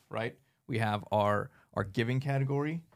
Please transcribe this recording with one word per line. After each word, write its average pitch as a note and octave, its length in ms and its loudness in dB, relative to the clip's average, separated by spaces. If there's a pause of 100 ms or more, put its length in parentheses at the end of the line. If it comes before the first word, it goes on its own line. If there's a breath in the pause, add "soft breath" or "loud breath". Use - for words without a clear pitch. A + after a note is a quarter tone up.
(100)
right? A2 260 -4 (300)
We A2+ 120 -2
have G#2+ 320 0
our, G#2 400 4 (240 soft breath)
our - 80 0
giving A#2 380 0
category, C#3+ 600 -2 (160)